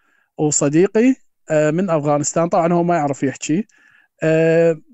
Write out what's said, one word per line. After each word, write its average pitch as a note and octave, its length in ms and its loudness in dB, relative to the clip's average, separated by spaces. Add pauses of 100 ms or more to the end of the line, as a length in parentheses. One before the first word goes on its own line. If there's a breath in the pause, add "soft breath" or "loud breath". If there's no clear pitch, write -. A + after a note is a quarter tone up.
(380)
وصديقي، D#3+ 760 2 (360)
آه، D3+ 200 0
من F3 200 -2
أفغانستان. D3+ 580 -2
طبعًا E3+ 240 0
هو E3+ 100 2
ما F3 140 0
يعرف C#3+ 260 -4
يحكي. D3 440 -4 (560 soft breath)
آه، E3 580 2 (140)